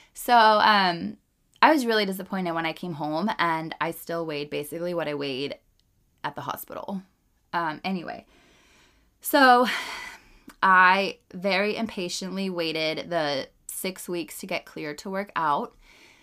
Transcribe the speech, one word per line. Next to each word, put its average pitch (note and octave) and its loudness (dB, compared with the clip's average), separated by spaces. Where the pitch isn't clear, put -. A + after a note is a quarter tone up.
So, - -2
um, G#3 6
I C#4 8
was C4+ 2
really A3 2
disappointed F#3+ -4
when E3 -2
I D#3+ -2
came F3 -8
home, D3+ -2
and D#3+ -2
I E3 -2
still E3+ -8
weighed D3 -6
basically E3+ -6
what D#3 -4
I D3 -4
weighed C#3 -6
at D3 -8
the - -10
hospital. - -10
Um, E3 -4
anyway, F#3 -8
so B3+ 6
I F#3 6
very G3 0
impatiently F#3+ -6
waited D#3+ -4
the D3 -2
six - -8
weeks F3 -8
to G3 -14
get F3+ -6
cleared D3+ -12
to G3+ -12
work G3 -8
out. D#3 -2